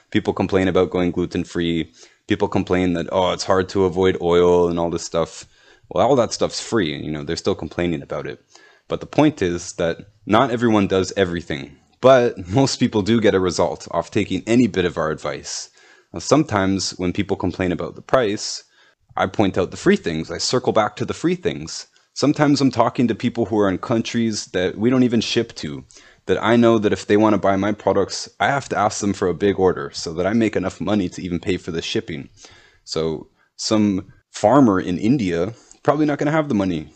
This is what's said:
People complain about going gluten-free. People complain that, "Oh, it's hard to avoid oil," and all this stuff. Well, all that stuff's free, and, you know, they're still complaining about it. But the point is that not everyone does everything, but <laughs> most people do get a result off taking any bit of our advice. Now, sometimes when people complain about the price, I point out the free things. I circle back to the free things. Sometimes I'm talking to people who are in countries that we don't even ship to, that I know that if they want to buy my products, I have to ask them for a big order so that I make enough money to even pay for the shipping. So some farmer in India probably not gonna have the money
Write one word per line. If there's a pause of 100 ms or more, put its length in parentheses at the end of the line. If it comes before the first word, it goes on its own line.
People
complain
about
going
gluten-free. (360)
People
complain
that,
"Oh,
it's
hard
to
avoid
oil,"
and
all
this
stuff. (440)
Well,
all
that
stuff's
free,
and,
you
know,
they're
still
complaining
about
it. (440)
But
the
point
is
that (280)
not
everyone
does
everything, (240)
but
<laughs>
most
people
do
get
a
result
off
taking
any
bit
of
our
advice. (420)
Now,
sometimes
when
people
complain
about
the
price, (520)
I
point
out
the
free
things.
I
circle
back
to
the
free
things. (280)
Sometimes
I'm
talking
to
people
who
are
in
countries
that
we
don't
even
ship
to, (420)
that
I
know
that
if
they
want
to
buy
my
products, (100)
I
have
to
ask
them
for
a
big
order
so
that
I
make
enough
money
to
even
pay
for
the
shipping. (540)
So (300)
some (180)
farmer
in
India (300)
probably
not
gonna
have
the
money